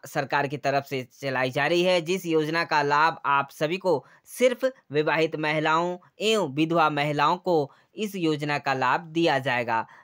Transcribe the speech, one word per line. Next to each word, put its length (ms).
सरकार 400
की 120
तरफ 260
से 160
चलाई 400
जा 160
रही 160
है, 180
जिस 240
योजना 400
का 180
लाभ 440
आप 240
सभी 260
को 260
सिर्फ 420
विवाहित 460
महिलाओं 600
एवं 320
विधवा 380
महिलाओं 460
को 340
इस 180
योजना 440
का 140
लाभ 360
दिया 300
जाएगा, 460